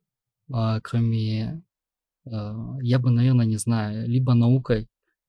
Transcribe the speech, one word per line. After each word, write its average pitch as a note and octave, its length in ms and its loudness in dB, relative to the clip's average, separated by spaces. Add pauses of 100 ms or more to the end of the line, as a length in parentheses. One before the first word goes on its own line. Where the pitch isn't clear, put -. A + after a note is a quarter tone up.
(520)
а, A2+ 280 -2
кроме, A2+ 840 -2 (640)
а, A2+ 560 -10
я B2 160 2
бы, B2+ 120 0
наверно, B2 320 4
не A2 160 2
знаю, A2 500 -4
либо B2 260 2
наукой. A#2+ 540 2 (400)